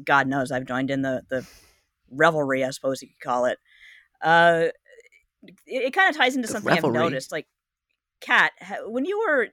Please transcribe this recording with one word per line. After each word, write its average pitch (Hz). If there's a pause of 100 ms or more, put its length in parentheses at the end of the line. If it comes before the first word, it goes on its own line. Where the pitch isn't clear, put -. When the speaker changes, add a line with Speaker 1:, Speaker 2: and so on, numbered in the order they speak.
Speaker 1:
God 139
knows 135
I've 131
joined 131
in 135
the, 131
the 127 (640)
revelry, 143
I 131
suppose 135
you 123
could -
call 123
it. 123 (640)
Uh, 165 (960)
it, 226
it 262
kinda 370
ties 254
into 247
Speaker 2:
The 220
Speaker 1:
something 208
Speaker 2:
revelry. 151
Speaker 1:
I've 156
noticed. 139
Like, 160 (720)
Kat, 214
ha-, 185
when 240
you 415
were 302